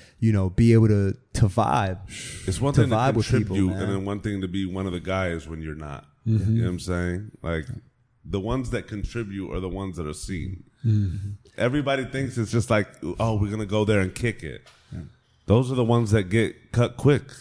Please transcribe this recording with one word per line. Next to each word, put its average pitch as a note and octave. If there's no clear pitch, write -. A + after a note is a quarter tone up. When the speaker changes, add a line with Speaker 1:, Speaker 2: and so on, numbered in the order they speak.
Speaker 1:
you A2
know, F#2+
be A#2
able A2+
to, G2+
to A2+
vibe, G2
Speaker 2:
It's F#2
one C3+
Speaker 1:
to C3+
Speaker 2:
thing A#2
to A2+
Speaker 1:
vibe B2+
with A2
people, G#2
Speaker 2:
contribute, F#2+
Speaker 1:
man. F#2
Speaker 2:
and G2
then G2
one G2+
thing G2+
to F#2
be F#2+
one F#2+
of F2+
the F2+
guys F2
when D#2+
you're D#2
not. D2
Speaker 3:
Mm-hmm. G#2+
Speaker 2:
You A2+
know A2+
what F2+
I'm F2
saying? F2+
Like, D#2+
the F#2+
ones A#2+
that A2
contribute G2
are F2+
the F#2
ones F#2+
that D#2+
are D2+
seen. F#2
Speaker 3:
Mm-hmm. G2+
Speaker 2:
Everybody C3+
thinks C3+
it's A2
just A#2
like, G#2+
"Oh, A2+
we're G#2
gonna G#2+
go G#2+
there G#2
and F#2
kick A#2
it." B1+
Speaker 1:
Yeah. -
Speaker 2:
Those B2
are C3+
the B2
ones A#2
that G#2+
get G#2
cut A#2
quick. C#3+